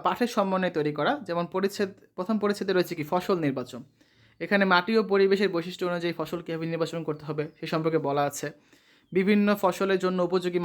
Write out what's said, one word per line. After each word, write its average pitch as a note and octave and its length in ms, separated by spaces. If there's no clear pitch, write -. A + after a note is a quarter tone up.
পাঠের G#3 280
সমন্বয়ে F#3 420
তৈরি D3+ 220
করা। E3 140
যেমন E3+ 160
পরিচ্ছেদ, F#3+ 360
প্রথম G3+ 260
পরিচ্ছেদে G3+ 320
রয়েছে F3 240
কি? D3 120
ফসল F3+ 260
নির্বাচন। B2+ 340
এখানে G3 320
মাটি F3+ 260
ও A3 40
পরিবেশের G3 420
বৈশিষ্ট্য F3 360
অনুযায়ী F3 280
ফসল E3 260
কীভাবে E3 280
নির্বাচন E3 360
করতে D3+ 200
হবে D3+ 160
সে E3 140
সম্পর্কে D#3+ 260
বলা C#3+ 200
আছে। C#3+ 180
বিভিন্ন G3+ 360
ফসলের G3 420
জন্য F#3 140
উপযোগী F3 360